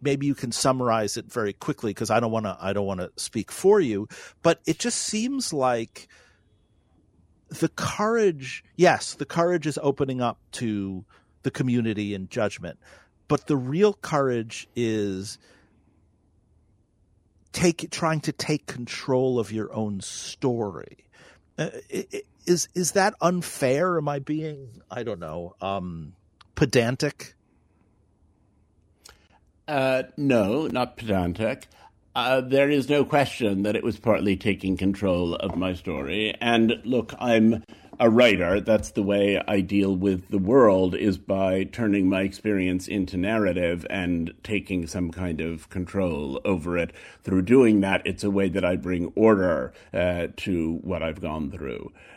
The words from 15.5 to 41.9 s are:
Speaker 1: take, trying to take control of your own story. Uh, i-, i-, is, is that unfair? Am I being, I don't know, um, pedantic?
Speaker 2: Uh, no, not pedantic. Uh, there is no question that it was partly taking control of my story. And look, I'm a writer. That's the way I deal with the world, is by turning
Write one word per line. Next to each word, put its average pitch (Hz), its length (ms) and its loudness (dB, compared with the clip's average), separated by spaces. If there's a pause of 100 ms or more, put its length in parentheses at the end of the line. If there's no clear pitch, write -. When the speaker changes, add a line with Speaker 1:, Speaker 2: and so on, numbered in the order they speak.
Speaker 1:
take, - 400 0
trying 160 300 -2
to 156 100 -4
take - 340 -4
control 127 720 -2
of 104 140 -2
your 110 240 -4
own 104 260 -4
story. 104 1040 -6 (520)
Uh, 160 120 -4 (240)
i-, - 200 -6
i-, - 80 -10 (260)
is, 175 260 2
is 175 200 -2
that 202 280 2
unfair? 165 760 0
Am 147 100 -2
I 143 120 -4
being, 147 640 -8 (100)
I 120 120 -8
don't 107 160 -6
know, 85 420 -10
um, 90 520 -6 (420)
pedantic? 131 760 0 (2250)
Speaker 2:
Uh, 131 360 2 (120)
no, 131 520 4
not 123 280 -4
pedantic. 107 720 -2 (480)
Uh, 127 260 2
there 135 280 4
is 139 180 2
no 143 160 4
question 117 600 0
that 104 120 0
it - 80 -2
was 110 140 -2
partly 98 400 2
taking 95 400 -2
control 92 560 0
of 85 240 -4
my 92 160 -2
story. 90 640 -4
And 117 440 2
look, 120 340 -2
I'm 113 460 4 (360)
a 117 120 8
writer. 101 500 6
That's 107 300 2
the 113 100 0
way 101 460 4
I 101 140 2
deal 98 340 2
with 92 340 0
the 104 80 -2
world, 95 560 4
is 95 240 0
by 95 460 0
turning 101 440 0